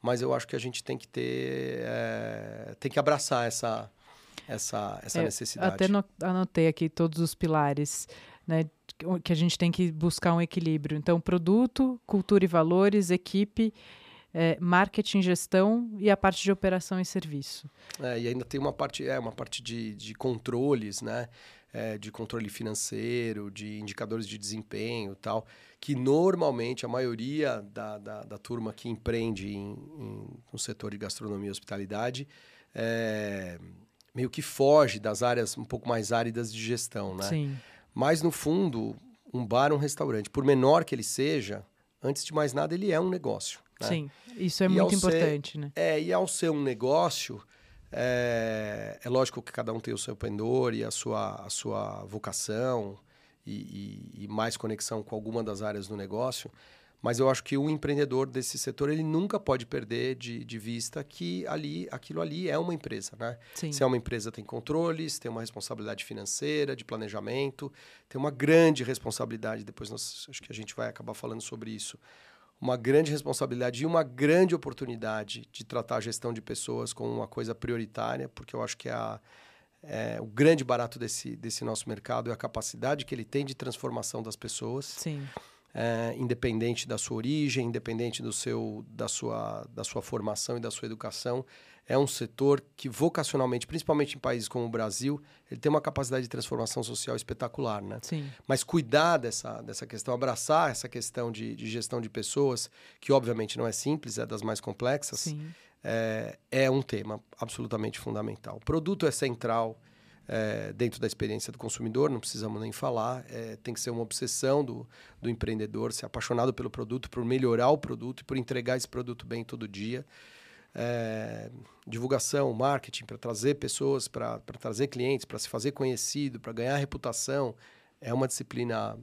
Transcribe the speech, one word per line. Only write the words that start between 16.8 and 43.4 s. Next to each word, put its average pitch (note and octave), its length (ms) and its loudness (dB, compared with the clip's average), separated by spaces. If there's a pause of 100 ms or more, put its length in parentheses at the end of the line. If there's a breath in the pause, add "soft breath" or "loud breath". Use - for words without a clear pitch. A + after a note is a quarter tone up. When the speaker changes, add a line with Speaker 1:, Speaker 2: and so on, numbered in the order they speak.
Speaker 2:
e F3+ 60 2
serviço. D3 640 -6 (320 loud breath)
Speaker 1:
É, B2 200 -2
e A#2+ 60 0
ainda B2 180 -2
tem - 140 -4
uma C#3+ 140 0
parte, C#3 340 -2
é, C3 120 0
uma A#2 120 -4
parte - 300 -8
de, A2+ 340 -6
de G#2+ 200 -12
controles, A#2+ 840 0
né? A#2 260 -4 (440 loud breath)
É, A2 280 -4
de G#2+ 120 -12
controle A2+ 380 -6
financeiro, A2 1000 -4
de G#2+ 280 -10
indicadores G#2 480 -4
de G#2+ 120 -10
desempenho G#2+ 720 -6
e G2 40 -10
tal, A2 300 -4 (340 soft breath)
que D3 140 -2
normalmente C3+ 880 4
a A#2+ 60 -4
maioria B2 720 -2
da, G#2+ 380 -10
da, G#2+ 240 -12
da G#2 160 -12
turma A2+ 340 -4
que - 160 -8
empreende A2+ 680 -2
em, G2+ 180 -8 (260)
em, G#2 280 -10 (240)
no A#2+ 60 -12
setor A2 320 -6
de G2+ 80 -8
gastronomia G2+ 520 -6
e - 20 -6
hospitalidade, G#2 760 -4 (460 soft breath)
é, G#2+ 840 -2 (560)
meio B2 160 0
que D#3 100 -6
foge C#3 580 8
das G#2+ 220 0
áreas A#2+ 380 2
um A#2 40 -6
pouco A#2+ 240 -6
mais A2+ 240 0
áridas A#2 400 0
de A2 80 -10
gestão, A2 560 -4
né? F#2+ 140 -2
Speaker 2:
Sim. C#3+ 260 0 (380 loud breath)
Speaker 1:
Mas, D3+ 300 4
no E3+ 80 4
fundo, C#3+ 640 0 (360)
um B2 140 -2
bar, B2+ 260 6
um D3 60 4
restaurante, C#3 500 0
por C#3 160 -2
menor C#3 400 8
que C#3+ 120 -2
ele A#2 80 -4
seja, A2+ 600 -2 (380)
antes C#3+ 240 -2
de D#3 80 -8
mais D3+ 180 2
nada, D3+ 220 0
ele F#3+ 180 0
é D#3+ 80 4
um F#3 100 2
negócio, A#2 500 -4 (200)